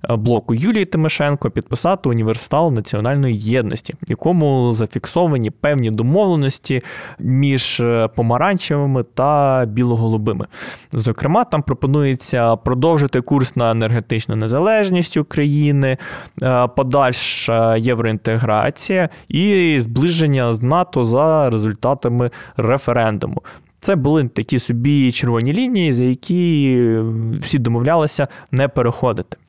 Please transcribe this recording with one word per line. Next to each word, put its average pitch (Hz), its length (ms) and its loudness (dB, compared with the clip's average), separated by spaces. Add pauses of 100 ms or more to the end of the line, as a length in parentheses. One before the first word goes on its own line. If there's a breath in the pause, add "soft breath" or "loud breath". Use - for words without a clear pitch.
е, 117 60 0
блоку 113 380 0
Юлії 190 320 0
Тимошенко, 147 640 -2
підписати 147 600 -2
універсал 120 640 0
національної 117 640 -2
єдності, 110 600 -2
в - 80 -14
якому 139 640 2
зафіксовані 117 760 -2
певні 135 400 0
домовленості 135 920 0 (380 loud breath)
між, 131 600 0
е, 117 360 2
помаранчевими 139 880 0
та 135 600 0
білоголубими. 113 840 0 (460 loud breath)
Зокрема, 131 500 0
там 156 200 -2
пропонується 131 920 0
продовжити 135 680 2
курс 131 340 0
на 117 160 2
енергетичну 113 380 0 (260)
незалежність 175 840 0
України, 147 800 0 (440 loud breath)
е, 123 260 2
подальша 123 1080 0
євроінтеграція 113 1300 0 (180 loud breath)
і 175 520 2
зближення 131 720 0
з 110 80 -4
нато 139 440 0
за 143 440 2
результатами 120 840 0 (260 loud breath)
референдуму. 113 840 0 (380 loud breath)
Це 196 160 2
були 143 320 2
такі 117 320 -2
собі 127 520 2
червоні 120 420 0
лінії, 202 400 0
за 123 100 2
які 139 760 0 (600)
всі - 200 -2
домовлялися 135 680 0 (240 loud breath)
не 135 160 0
переходити. 120 680 -2 (120)